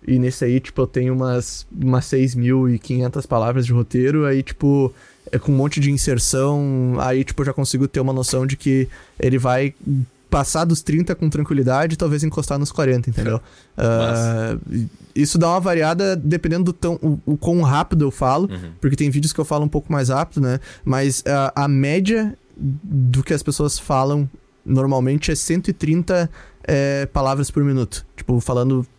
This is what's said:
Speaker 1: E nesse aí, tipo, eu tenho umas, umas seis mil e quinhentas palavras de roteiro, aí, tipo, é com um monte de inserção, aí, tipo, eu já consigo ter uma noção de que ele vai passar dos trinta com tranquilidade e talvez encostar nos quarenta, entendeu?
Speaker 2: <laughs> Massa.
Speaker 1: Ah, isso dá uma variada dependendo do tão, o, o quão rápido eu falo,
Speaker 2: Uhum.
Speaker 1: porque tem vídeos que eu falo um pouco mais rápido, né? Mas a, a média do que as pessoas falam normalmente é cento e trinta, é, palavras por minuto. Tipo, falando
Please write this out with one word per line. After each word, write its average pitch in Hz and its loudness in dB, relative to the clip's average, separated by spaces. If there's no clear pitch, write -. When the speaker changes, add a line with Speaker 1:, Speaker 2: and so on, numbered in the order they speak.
Speaker 1:
E 127 2
nesse 127 0
aí, 127 2
tipo, - -8
eu 127 2
tenho 127 -2
umas, 127 -2
umas 127 2
seis 131 2
mil 127 2
e 120 2
quinhentas 123 -2
palavras 120 0
de 123 2
roteiro, 127 2
aí, 135 2
tipo, 139 0
é 127 0
com - -2
um 139 4
monte 143 0
de 143 4
inserção, 135 0
aí, 131 0
tipo, - -4
eu 135 0
já 135 -2
consigo 135 0
ter - -4
uma 131 0
noção 131 -2
de 135 -2
que 135 2
ele 131 2
vai 131 0
passar 143 0
dos 165 2
trinta 165 0
com 160 0
tranquilidade 147 0
e - -6
talvez 151 0
encostar 147 -2
nos 143 -2
quarenta, 127 0
entendeu? 110 -2
Speaker 2:
<laughs> - -20
Massa. 113 0
Speaker 1:
Ah, - -4
isso 147 2
dá 165 4
uma 180 2
variada 175 0
dependendo 165 0
do 175 0
tão, 170 -2
o, 151 0
o 151 0
quão 170 0
rápido 151 2
eu 139 2
falo, 143 0
Speaker 2:
Uhum. 90 -10
Speaker 1:
porque 139 2
tem 147 0
vídeos 143 0
que - -6
eu 156 0
falo 147 -2
um 147 0
pouco 147 -4
mais 135 0
rápido, 139 -2
né? 127 0
Mas 131 0
a, 139 0
a 143 0
média 190 0
do 135 0
que - -2
as 147 -2
pessoas 147 -2
falam 139 0
normalmente 135 2
é 151 0
cento - -2
e 202 0
trinta, 170 0
é, 139 0
palavras 135 -2
por 147 0
minuto. 135 -2
Tipo, 120 0
falando 127 0